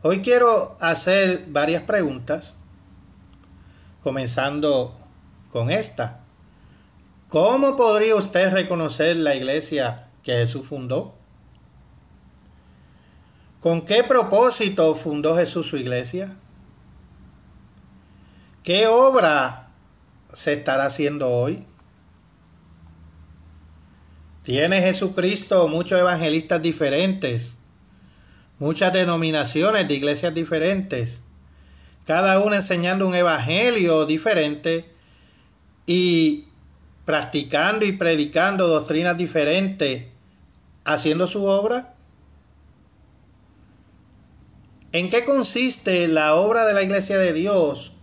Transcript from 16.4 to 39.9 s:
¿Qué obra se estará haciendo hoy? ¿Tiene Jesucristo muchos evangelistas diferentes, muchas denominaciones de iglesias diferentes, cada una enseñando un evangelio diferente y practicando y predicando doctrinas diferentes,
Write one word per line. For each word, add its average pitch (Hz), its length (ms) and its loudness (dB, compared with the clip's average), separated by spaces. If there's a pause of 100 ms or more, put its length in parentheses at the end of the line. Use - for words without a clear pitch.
¿Qué 202 240 2
obra 220 800 4 (640)
se - 220 -2
estará 139 320 -2
haciendo 143 420 -2
hoy? 123 380 -2 (2750)
¿Tiene 160 380 0
Jesucristo 185 840 2
muchos 170 320 0
evangelistas 165 600 0
diferentes, 156 960 -2 (1000)
muchas 165 360 0
denominaciones 165 920 0
de 147 100 -2
iglesias 147 380 -2
diferentes, 165 880 -4 (840)
cada 190 340 2
una 208 160 2
enseñando 185 500 0
un 180 100 0
evangelio 170 880 2
diferente 160 840 -2 (960)
y 170 600 2 (580)
practicando 156 800 -2
y 196 60 0
predicando 175 760 0
doctrinas 165 500 0
diferentes, 165 920 -2 (760)